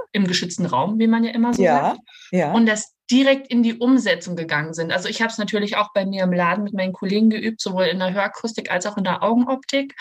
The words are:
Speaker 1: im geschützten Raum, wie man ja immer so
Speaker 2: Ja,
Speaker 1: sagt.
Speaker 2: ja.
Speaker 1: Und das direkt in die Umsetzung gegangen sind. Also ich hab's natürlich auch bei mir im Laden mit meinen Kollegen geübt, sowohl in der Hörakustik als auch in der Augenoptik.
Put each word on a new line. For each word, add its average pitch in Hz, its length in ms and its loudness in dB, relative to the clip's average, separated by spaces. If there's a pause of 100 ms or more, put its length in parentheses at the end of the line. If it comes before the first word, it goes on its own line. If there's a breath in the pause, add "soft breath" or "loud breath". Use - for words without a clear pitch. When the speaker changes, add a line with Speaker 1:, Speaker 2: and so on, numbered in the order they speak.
(120)
Speaker 1:
im 196 160 2
geschützten 180 380 -2
Raum, 170 340 0
wie 226 80 4
man 226 160 4
ja 226 80 -2
immer 240 220 2
so 196 100 2
Speaker 2:
Ja, - 20 6
Speaker 1:
sagt. 156 320 2 (320 loud breath)
Speaker 2:
ja. 175 240 0
Speaker 1:
Und 226 120 4
das 214 280 -2 (160)
direkt 269 380 4
in 240 160 2
die 226 140 0
Umsetzung 202 580 2
gegangen 160 380 -4
sind. 165 180 -4
Also 185 160 -2
ich 214 140 -4
hab's 226 160 -2
natürlich 208 380 -2
auch 208 180 0
bei 190 120 0
mir 190 180 -2
im 180 80 2
Laden 180 320 0
mit 202 100 -8
meinen 185 180 -2
Kollegen 208 380 0
geübt, 220 300 -4
sowohl 185 260 -2
in 175 120 -2
der 185 160 -2
Hörakustik 208 560 -6
als 180 160 -2
auch 208 100 -8
in 196 80 -2
der 180 200 -2
Augenoptik. 262 760 0